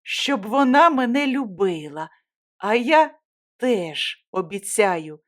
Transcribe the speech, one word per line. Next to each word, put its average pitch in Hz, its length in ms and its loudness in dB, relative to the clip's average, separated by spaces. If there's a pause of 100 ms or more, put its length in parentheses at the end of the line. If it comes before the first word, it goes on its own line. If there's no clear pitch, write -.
щоб 269 440 -4
вона 277 440 4
мене 262 380 0
любила, 175 800 -4 (480)
а 208 180 -2
я 294 440 2 (380)
теж 185 760 -4
обіцяю 180 960 -2